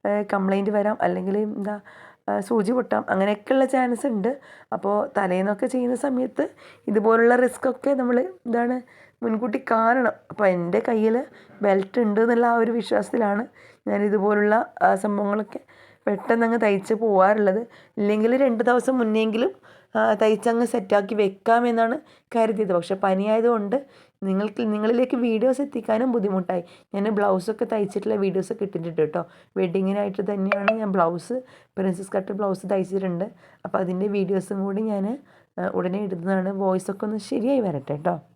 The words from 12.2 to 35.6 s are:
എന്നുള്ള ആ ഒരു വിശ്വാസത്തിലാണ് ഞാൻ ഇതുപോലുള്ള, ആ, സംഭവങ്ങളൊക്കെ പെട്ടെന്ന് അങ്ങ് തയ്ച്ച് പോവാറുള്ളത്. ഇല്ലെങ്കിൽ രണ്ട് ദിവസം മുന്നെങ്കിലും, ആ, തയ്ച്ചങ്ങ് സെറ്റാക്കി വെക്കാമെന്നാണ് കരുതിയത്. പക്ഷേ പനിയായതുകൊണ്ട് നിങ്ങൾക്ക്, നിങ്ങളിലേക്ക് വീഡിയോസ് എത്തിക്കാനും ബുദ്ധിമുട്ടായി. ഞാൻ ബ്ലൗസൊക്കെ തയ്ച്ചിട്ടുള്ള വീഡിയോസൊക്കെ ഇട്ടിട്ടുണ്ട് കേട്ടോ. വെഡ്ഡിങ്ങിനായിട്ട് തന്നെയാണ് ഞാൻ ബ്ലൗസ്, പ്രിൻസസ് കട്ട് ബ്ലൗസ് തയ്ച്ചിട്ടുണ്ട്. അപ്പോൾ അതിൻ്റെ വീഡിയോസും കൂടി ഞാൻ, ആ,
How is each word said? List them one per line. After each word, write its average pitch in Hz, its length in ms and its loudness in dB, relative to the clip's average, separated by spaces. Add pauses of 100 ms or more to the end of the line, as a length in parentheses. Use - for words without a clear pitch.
എന്നുള്ള 233 320 4
ആ - 100 4
ഒരു 233 160 0
വിശ്വാസത്തിലാണ് 208 680 0 (440)
ഞാൻ 202 100 0 (100)
ഇതുപോലുള്ള, 208 460 2 (320)
ആ, 196 160 2
സംഭവങ്ങളൊക്കെ 208 580 -4 (460)
പെട്ടെന്ന് 233 400 0
അങ്ങ് 226 200 0
തയ്ച്ച് 202 260 0 (100)
പോവാറുള്ളത്. 202 580 4 (380)
ഇല്ലെങ്കിൽ 214 320 2 (140)
രണ്ട് 233 240 0
ദിവസം 247 320 2
മുന്നെങ്കിലും, 220 500 0 (460)
ആ, 214 40 2 (200)
തയ്ച്ചങ്ങ് 226 500 2
സെറ്റാക്കി 202 500 0
വെക്കാമെന്നാണ് 226 760 2 (400)
കരുതിയത്. 220 420 0
പക്ഷേ 175 260 -2
പനിയായതുകൊണ്ട് 214 720 2 (500)
നിങ്ങൾക്ക്, 208 360 -2 (100)
നിങ്ങളിലേക്ക് 233 520 0
വീഡിയോസ് 247 400 2
എത്തിക്കാനും 233 500 -2
ബുദ്ധിമുട്ടായി. 185 480 -2 (300)
ഞാൻ 202 120 -2 (120)
ബ്ലൗസൊക്കെ 202 560 0
തയ്ച്ചിട്ടുള്ള 208 500 -2
വീഡിയോസൊക്കെ 190 440 -2
ഇട്ടിട്ടുണ്ട് 165 340 -4
കേട്ടോ. 156 200 0 (360)
വെഡ്ഡിങ്ങിനായിട്ട് 190 640 -2 (100)
തന്നെയാണ് 196 400 0 (100)
ഞാൻ 202 160 -2
ബ്ലൗസ്, 170 380 0 (420)
പ്രിൻസസ് 190 380 -4
കട്ട് 196 240 -4
ബ്ലൗസ് 190 320 -4
തയ്ച്ചിട്ടുണ്ട്. 185 540 -2 (400)
അപ്പോൾ 190 180 -4
അതിൻ്റെ 185 240 -2 (100)
വീഡിയോസും 190 480 -2
കൂടി 196 260 -4
ഞാൻ, 196 160 -2 (520)
ആ, 180 80 -4 (100)